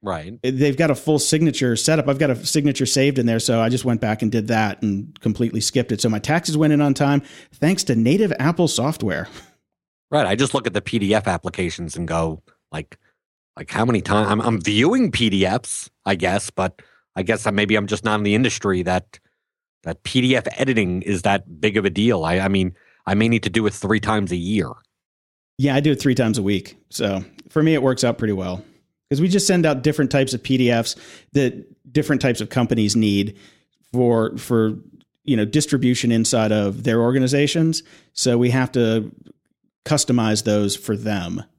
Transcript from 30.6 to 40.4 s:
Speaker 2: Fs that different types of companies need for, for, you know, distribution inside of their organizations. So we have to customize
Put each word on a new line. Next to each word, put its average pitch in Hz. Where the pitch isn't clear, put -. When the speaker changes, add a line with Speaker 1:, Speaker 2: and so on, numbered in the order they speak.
Speaker 2:
Fs 113
that 127
different 147
types 123
of 107
companies 113
need 104
for, 120
for, 110
you 139
know, 107
distribution 123
inside 113
of 104
their 117
organizations. 143
So 120
we 123
have 127
to 113
customize 117